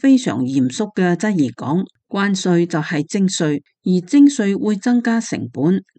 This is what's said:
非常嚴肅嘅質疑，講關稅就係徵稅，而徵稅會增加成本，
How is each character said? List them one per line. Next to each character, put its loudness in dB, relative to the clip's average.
非 6
常 -2
嚴 0
肅 -6
嘅 2
質 -2
疑， 0
講 -4
關 -2
稅 2
就 -4
係 -4
徵 0
稅， -2
而 -2
徵 4
稅 0
會 -2
增 0
加 0
成 -8
本， 0